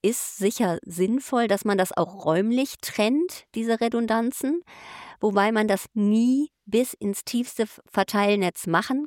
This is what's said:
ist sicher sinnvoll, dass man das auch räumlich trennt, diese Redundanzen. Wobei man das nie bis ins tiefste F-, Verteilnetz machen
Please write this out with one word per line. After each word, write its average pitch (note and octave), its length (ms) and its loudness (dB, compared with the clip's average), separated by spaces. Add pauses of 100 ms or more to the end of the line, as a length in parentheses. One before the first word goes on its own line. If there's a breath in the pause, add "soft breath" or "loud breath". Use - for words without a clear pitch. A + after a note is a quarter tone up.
ist - 360 -2
sicher F#3+ 460 0
sinnvoll, A3+ 640 0
dass G3 160 0
man G#3 120 2
das F#3 200 0
auch F3 280 -2
räumlich A3 560 2
trennt, C4+ 640 0 (100)
diese A3+ 260 -2
Redundanzen. A#3 840 0 (580 loud breath)
Wobei G#3 320 2
man G#3+ 160 2
das G3 260 0
nie A#3 540 4 (160)
bis A3+ 300 0
ins G3+ 300 -6
tiefste A#3+ 400 -4
F-, - 160 -12 (100)
Verteilnetz G3+ 760 0
machen C4 400 0